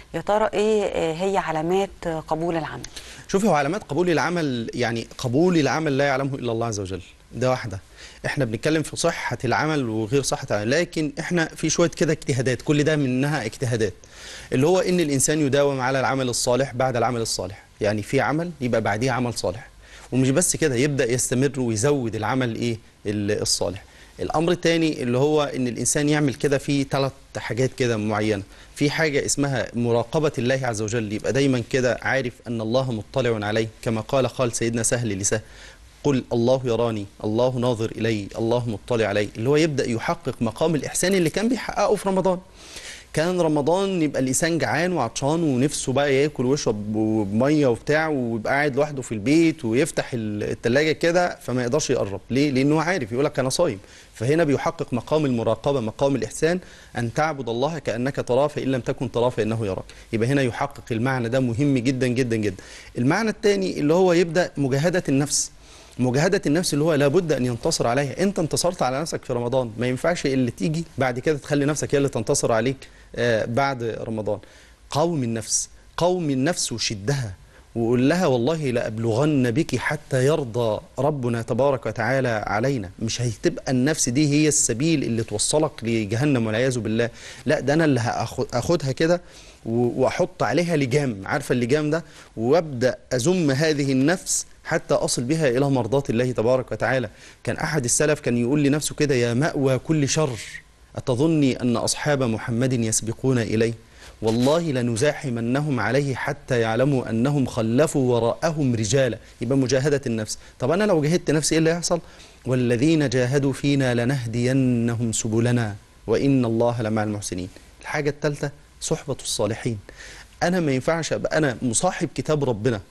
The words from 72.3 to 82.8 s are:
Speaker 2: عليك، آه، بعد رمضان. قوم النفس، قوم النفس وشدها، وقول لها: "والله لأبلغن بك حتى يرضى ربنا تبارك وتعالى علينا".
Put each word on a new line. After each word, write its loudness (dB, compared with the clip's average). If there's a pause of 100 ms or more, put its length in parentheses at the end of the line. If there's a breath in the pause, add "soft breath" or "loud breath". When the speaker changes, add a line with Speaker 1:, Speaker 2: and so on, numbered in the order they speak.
Speaker 2:
عليك، 2 (400 loud breath)
آه، 2
بعد -2 (180)
رمضان. -4 (520 loud breath)
قوم 0
النفس، -4 (280 soft breath)
قوم 0
النفس 0
وشدها، -4 (400 soft breath)
وقول 2
لها: 2
"والله 0
لأبلغن 0
بك 0
حتى -2
يرضى 0 (180)
ربنا 0
تبارك 0
وتعالى 0
علينا". 0